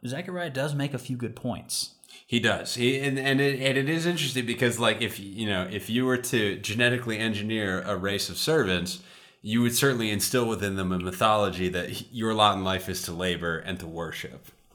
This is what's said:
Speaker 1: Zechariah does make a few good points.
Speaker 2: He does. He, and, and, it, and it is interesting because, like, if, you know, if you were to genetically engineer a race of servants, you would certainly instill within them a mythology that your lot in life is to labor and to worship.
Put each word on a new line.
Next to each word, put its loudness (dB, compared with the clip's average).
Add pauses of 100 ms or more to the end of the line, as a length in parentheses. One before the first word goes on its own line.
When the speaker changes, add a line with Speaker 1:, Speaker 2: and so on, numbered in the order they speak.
Speaker 1:
Zechariah -6
does -2
make -2
a -2
few -6
good -4
points. -6 (300)
Speaker 2:
He 2
does. 0
He, 2
and, 0
and, 4
it, 4
and 2
it 2
is 0
interesting 0
because, 2
like, 2
if, -4
you -6
know, 0
if -6
you 2
were 4
to 0
genetically 0
engineer 0
a -2
race -2
of -10
servants, 2 (420)
you 2
would 4
certainly 2
instill 2
within -2
them 0
a 0
mythology 2
that -6
your 0
lot 6
in -2
life -2
is -6
to -8
labor -2
and -8
to -12
worship. -10 (280)